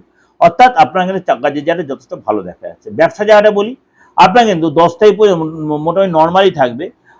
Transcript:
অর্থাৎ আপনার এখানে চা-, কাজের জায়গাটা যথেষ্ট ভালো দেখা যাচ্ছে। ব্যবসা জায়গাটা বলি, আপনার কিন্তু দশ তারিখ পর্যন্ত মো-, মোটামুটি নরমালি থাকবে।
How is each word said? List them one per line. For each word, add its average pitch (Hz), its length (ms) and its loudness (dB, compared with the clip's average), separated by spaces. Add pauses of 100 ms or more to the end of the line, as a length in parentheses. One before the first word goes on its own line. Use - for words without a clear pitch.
(400)
অর্থাৎ 170 360 2
আপনার 180 280 0
এখানে 190 160 -6
চা-, 131 220 -4
কাজের 143 220 -4
জায়গাটা 170 240 -4
যথেষ্ট - 260 -14
ভালো 107 300 -6
দেখা 87 240 -16
যাচ্ছে। - 220 -18
ব্যবসা 160 340 -4
জায়গাটা 208 280 4
বলি, 208 240 -4 (400)
আপনার 226 300 4
কিন্তু 165 240 0
দশ 165 300 2
তারিখ 208 180 4
পর্যন্ত 196 260 2
মো-, 156 340 -6
মোটামুটি 170 340 -2
নরমালি 170 400 2
থাকবে। 139 400 -4 (280)